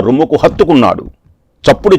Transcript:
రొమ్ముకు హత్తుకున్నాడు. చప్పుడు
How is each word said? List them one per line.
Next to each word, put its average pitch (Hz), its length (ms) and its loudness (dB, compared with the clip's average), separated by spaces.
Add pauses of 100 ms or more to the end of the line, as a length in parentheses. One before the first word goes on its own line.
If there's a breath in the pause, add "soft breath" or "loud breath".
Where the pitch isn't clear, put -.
రొమ్ముకు 143 360 -2
హత్తుకున్నాడు. 151 640 0 (600)
చప్పుడు 190 340 0